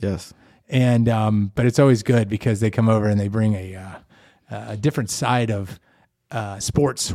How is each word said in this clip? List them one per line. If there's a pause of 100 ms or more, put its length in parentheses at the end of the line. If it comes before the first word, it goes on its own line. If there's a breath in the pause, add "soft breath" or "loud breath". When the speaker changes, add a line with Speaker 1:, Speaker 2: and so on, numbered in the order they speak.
Speaker 1:
Yes. (360 soft breath)
Speaker 2:
And,
um,
but
it's
always
good
because
they
come
over
and
they
bring
a,
uh, (560 soft breath)
a
different
side
of, (520)
uh,
sports